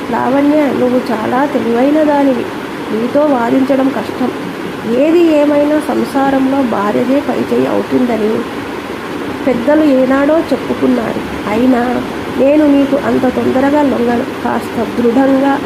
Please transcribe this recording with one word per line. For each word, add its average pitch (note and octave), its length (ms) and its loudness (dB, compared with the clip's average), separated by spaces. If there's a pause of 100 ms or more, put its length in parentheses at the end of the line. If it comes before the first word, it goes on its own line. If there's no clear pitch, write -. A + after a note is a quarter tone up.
(100)
లావణ్య, C#4 500 2 (120)
నువ్వు B3 280 0 (100)
చాలా A3+ 340 -2
తెలివైన C4+ 580 0
దానివి, C#4+ 420 2 (460)
నీతో A#3 300 0
వాదించడం C4 680 2
కష్టం. - 420 -4 (680)
ఏది D#4+ 260 4 (140)
ఏమైనా D4 440 2
సంసారంలో C4+ 840 0
భార్యదే A#3+ 580 0
పైచేయి A#3+ 460 -2
అవుతుందని A3 680 0 (1120)
పెద్దలు C#4 380 2
ఏనాడో C4+ 540 2
చెప్పుకున్నారు. A#3+ 840 -2 (280)
అయినా A#3+ 340 2 (560)
నేను D4 280 4
నీకు C#4 300 4
అంత B3 280 0 (100)
తొందరగా C4 480 2
లొంగను, A#3+ 420 0 (200)
కాస్త A#3 320 -4 (200)
దృఢంగా C4+ 560 2 (140)